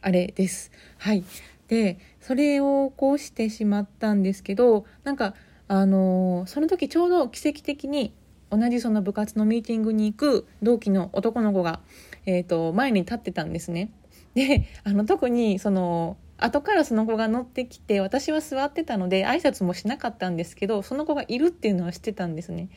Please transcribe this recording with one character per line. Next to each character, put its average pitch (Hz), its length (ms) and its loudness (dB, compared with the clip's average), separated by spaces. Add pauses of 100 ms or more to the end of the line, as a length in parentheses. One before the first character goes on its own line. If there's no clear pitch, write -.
あ 190 80 -2
れ 180 240 2
で 185 140 0
す。 - 240 -10 (260)
は 208 160 0
い。 185 100 0 (440)
で、 214 300 0 (220)
そ - 140 -6
れ 285 260 2
を 277 300 2
起 - 60 -20
こ 277 220 2
し - 120 -10
て 220 180 -2
し 220 160 -6
ま 202 160 2
っ 202 80 -6 (100)
た 214 140 0
ん 202 100 4
で 190 100 2
す - 100 -8
け 196 140 -6
ど、 226 280 6 (200)
な 285 80 -4
ん 277 40 -4
か、 202 180 -2 (340)
あ 196 180 4
の、 185 640 2
そ 294 120 -4
の 320 60 2
時 330 220 0
ち - 80 -2
ょ 349 100 4
う - 20 2
ど 339 200 2
奇 - 200 -4
跡 294 140 -6
的 285 240 -8
に 277 260 -4 (380)
同 220 180 2
じ 240 120 0
そ 226 100 -2
の 214 100 2
部 196 120 -2
活 214 260 -4
の 214 60 2
ミ 226 180 2
ー - 20 -10
テ 233 100 -4
ィ 220 40 -2
ン 220 40 0
グ 220 100 0
に 214 180 2
行 214 60 -8
く 285 300 2 (140)
同 226 180 4
期 208 120 -2
の 190 220 2
男 226 280 0
の 214 120 2
子 185 100 2
が、 165 180 -2 (460)
え 180 140 2
ー - 20 -4
と、 165 300 0
前 254 180 2
に 196 120 2
立 202 120 -6
っ 226 40 -6
て 185 140 -8
た 160 120 -4
ん 170 80 -8
で 170 80 -6
す 175 100 -12
ね。 175 220 -6 (420)
で、 262 320 2 (180)
あ 202 80 0
の、 208 140 2
特 330 220 2
に 226 320 2
そ 208 100 -2
の、 170 460 -2 (200)
後 285 260 0
か 427 120 0
ら 330 100 4
そ 233 100 -4
の 220 100 2
子 226 120 -2
が 220 120 -2
乗 240 140 -2
っ - 20 -8
て 247 220 -8
き - 120 -20
て、 202 220 0
私 254 320 -2
は 311 80 0
座 269 240 -4
っ 285 80 -2
て 330 100 -4
た 254 140 -4
の 180 120 -2
で 190 180 2
挨 320 140 0
拶 240 220 0
も 180 120 0
し - 120 -8
な 262 120 -4
か 247 100 -6
っ 220 80 -10
た 185 140 -4
ん 170 60 -4
で 175 80 -4
す - 120 -20
け 202 100 -4
ど、 202 160 -2
そ 254 120 -8
の 302 100 -4
子 311 100 -2
が 285 140 -4
い 247 100 -4
る 320 100 2
っ - 20 2
て 226 180 -4
い 208 40 2
う - 20 2
の 175 100 -2
は 175 80 -6
知 - 60 -12
っ - 20 -20
て 214 120 -6
た 180 140 -6
ん 160 80 -6
で 165 80 -10
す - 80 -14
ね。 170 260 -8